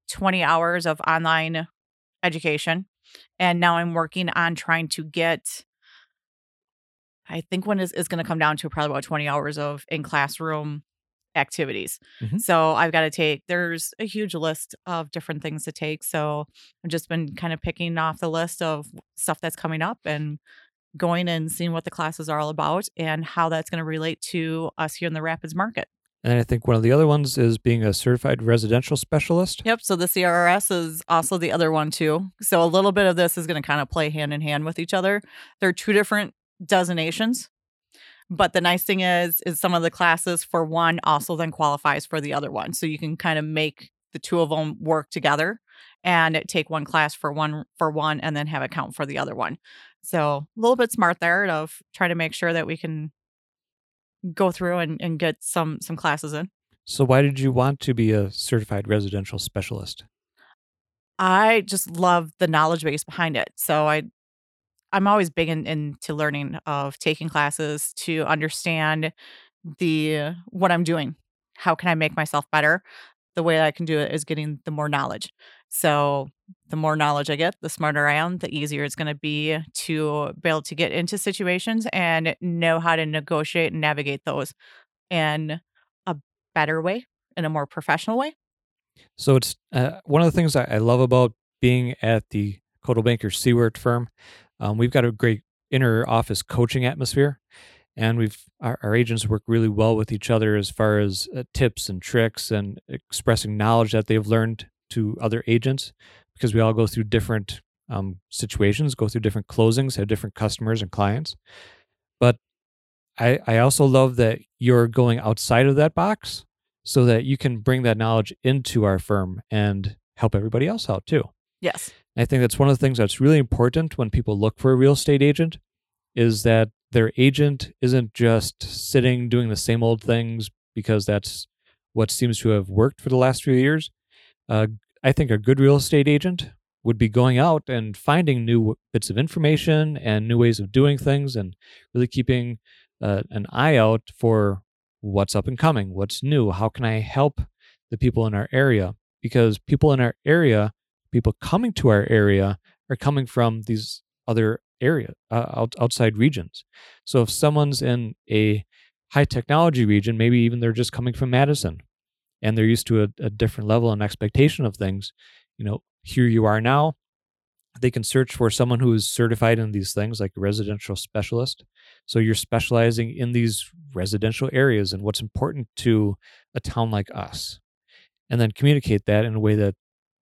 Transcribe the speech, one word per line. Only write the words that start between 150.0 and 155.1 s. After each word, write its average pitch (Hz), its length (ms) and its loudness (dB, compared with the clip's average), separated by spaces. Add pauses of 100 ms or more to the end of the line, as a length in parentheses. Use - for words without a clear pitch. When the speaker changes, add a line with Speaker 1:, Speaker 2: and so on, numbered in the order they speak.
Speaker 2:
our 120 240 0
area, 123 480 4 (400)
people 117 280 2
coming 220 340 -2
to - 140 2
our 104 220 6
area 101 480 4 (320)
are 131 60 -2
coming 139 300 -2
from 113 360 0
these 107 400 -6 (240)
other 110 340 0 (200)
area, 139 320 0 (180)